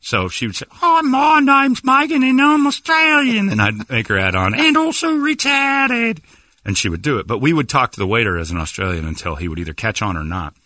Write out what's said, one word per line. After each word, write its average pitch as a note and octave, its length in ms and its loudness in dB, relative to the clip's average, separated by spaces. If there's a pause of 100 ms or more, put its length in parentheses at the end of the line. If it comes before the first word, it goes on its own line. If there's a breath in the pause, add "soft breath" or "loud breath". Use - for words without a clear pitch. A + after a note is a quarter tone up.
So F#2+ 280 -4
she - 180 -6
would G#2 100 -6
say, - 140 -10
Hi, E4 320 2
my D4 380 2
name's C#4 440 2
Megan C#4 380 2
and C4 180 4
I'm D4 260 4
Australian. C#4+ 840 2
And G#2+ 100 0
I'd G#2+ 300 0
make A2+ 180 -2
her G#2 100 2
add F#2+ 160 0
on, F#2 200 2
And D4+ 220 2
also D#4+ 340 0
retarded. C#4 1080 0 (440 soft breath)
And G2 120 -2
she - 120 -2
would E2+ 140 -4
do D3 160 0
it. - 80 -4
But A#2 120 -4
we C#3 140 2
would D3+ 160 0
talk C3 240 0
to - 80 -12
the G2 60 -2
waiter G#2 320 0
as E2 120 -6
an F2 80 -4
Australian E2+ 480 -4
until D#2+ 300 -6
he F2 120 -6
would D#2+ 100 -8
either D#2+ 160 -8
catch A2 280 -6
on G2 140 -4
or D#2 80 -6
not. D#2+ 300 -8 (120)